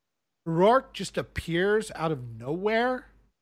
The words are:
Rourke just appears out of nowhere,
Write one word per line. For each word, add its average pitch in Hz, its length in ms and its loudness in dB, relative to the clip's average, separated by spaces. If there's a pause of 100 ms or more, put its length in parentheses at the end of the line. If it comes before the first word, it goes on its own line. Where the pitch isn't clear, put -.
(460)
Rourke 202 480 4
just - 240 -8
appears 190 800 -2
out 160 160 -2
of 123 280 -8
nowhere, 214 680 -2 (340)